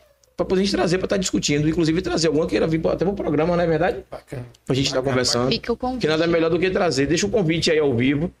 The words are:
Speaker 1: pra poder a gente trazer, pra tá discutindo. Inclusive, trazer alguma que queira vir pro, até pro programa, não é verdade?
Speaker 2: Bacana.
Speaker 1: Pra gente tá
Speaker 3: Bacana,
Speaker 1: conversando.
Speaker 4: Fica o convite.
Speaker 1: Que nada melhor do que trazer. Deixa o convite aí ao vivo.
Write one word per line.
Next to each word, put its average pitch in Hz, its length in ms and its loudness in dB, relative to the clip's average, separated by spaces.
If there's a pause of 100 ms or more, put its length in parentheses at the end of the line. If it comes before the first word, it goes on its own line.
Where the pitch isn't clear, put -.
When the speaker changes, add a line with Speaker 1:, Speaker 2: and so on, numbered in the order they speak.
(360)
Speaker 1:
pra 175 100 -4
poder 190 160 0
a - 20 0
gente 196 100 -2
trazer, 185 240 0
pra 190 100 -4
tá 202 80 -2
discutindo. 151 520 0
Inclusive, 160 340 0
trazer 320 260 0
alguma 156 180 0
que - 60 -8
queira 208 140 2
vir 160 140 0
pro, 160 120 0
até - 120 -2
pro 196 100 0
programa, 165 420 0
não 170 80 2
é - 20 2
verdade? 170 440 0
Speaker 2:
Bacana. - 360 -14 (180)
Speaker 1:
Pra 139 100 0
gente 135 160 0
tá - 60 -4
Speaker 3:
Bacana, 131 160 0
Speaker 1:
conversando. 123 380 0
Speaker 4:
Fica - 220 -2
o 226 40 -2
convite. 247 260 -6
Speaker 1:
Que 160 40 0
nada 156 200 2
melhor 165 240 2
do 170 80 2
que 185 120 0
trazer. 160 360 0
Deixa 160 200 0
o 202 40 -4
convite 170 400 0
aí 156 80 4
ao 143 160 2
vivo. 143 460 0